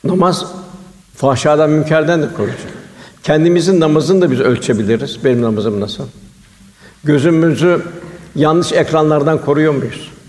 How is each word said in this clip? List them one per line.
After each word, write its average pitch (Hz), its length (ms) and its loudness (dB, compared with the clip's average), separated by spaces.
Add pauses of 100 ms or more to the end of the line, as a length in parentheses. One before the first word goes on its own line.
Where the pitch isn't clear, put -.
Namaz 180 420 0 (680)
fahşadan, 151 560 2
münkerden 156 520 2
de 127 140 -2
koruyacak. - 340 -6 (520)
Kendimizin 170 580 2
namazını 156 400 2
da 165 100 2
biz 127 100 0
ölçebiliriz, 117 840 -2
benim 123 180 2
namazım 107 380 -2
nasıl? 101 240 -8 (1000)
Gözümüzü 160 800 2 (520)
yanlış 156 380 0
ekranlardan 156 720 0
koruyor 147 300 2
muyuz? - 360 -8 (180)